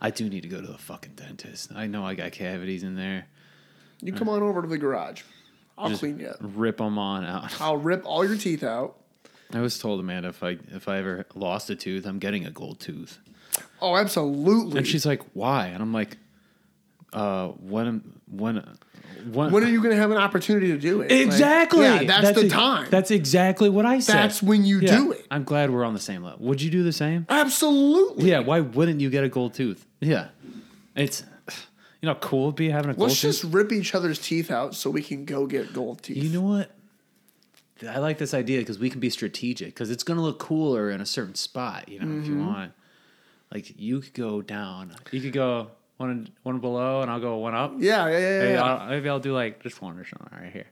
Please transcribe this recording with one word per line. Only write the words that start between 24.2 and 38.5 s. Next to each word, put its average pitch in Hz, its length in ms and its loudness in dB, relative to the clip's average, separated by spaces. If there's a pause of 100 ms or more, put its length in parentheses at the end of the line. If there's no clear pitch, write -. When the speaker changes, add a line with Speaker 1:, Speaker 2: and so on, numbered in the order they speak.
Speaker 2:
when 202 220 6
you 196 140 4
Speaker 1:
Yeah. 190 180 8
Speaker 2:
do 294 160 4
it. - 180 -14
Speaker 1:
I'm 139 120 -2
glad 147 280 2
we're 123 140 2
on 113 80 -2
the 101 60 -4
same 92 240 -8
level. 87 240 -10
Would 135 140 0
you 160 80 0
do 180 140 2
the 170 100 2
same? 160 360 0
Speaker 2:
Absolutely. 285 1000 4
Speaker 1:
Yeah. 156 100 6
Why 139 200 2
wouldn't 151 420 2
you 139 80 0
get 139 140 2
a 135 60 2
gold 123 240 -2
tooth? 117 320 -4 (160)
Yeah. 139 280 0 (680)
It's, 139 280 -2 (800)
you 160 60 -4
know, 151 60 2
how - 60 -8
cool 135 280 0
it'd 147 80 -4
be 160 160 0
having 147 180 0
a 135 60 -2
gold 220 140 2
Speaker 2:
Let's - 120 2
Speaker 1:
tooth. - 200 0
Speaker 2:
just 165 120 -4
rip 208 180 4
each 202 220 -2
other's 175 260 0
teeth 160 300 -2
out 131 260 -4
so - 140 -4
we 151 140 -2
can 143 220 -10
go 139 200 -4
get 131 280 -4
gold 123 280 -8
teeth. - 160 -10
Speaker 1:
You 147 120 -2
know 175 120 -2
what? 202 300 0 (1160)
I 113 120 -8
like 151 180 -2
this 147 160 -6
idea 127 300 0